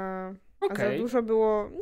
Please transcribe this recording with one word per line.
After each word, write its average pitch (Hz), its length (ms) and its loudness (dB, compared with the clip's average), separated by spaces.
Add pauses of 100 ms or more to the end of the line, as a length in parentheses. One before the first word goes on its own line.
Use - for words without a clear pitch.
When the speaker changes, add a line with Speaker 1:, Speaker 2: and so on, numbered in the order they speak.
(600)
Speaker 1:
a 392 60 0
za 370 60 -2
Speaker 2:
Okej. 202 260 0
Speaker 1:
dużo 240 240 0
było, 214 460 2 (120)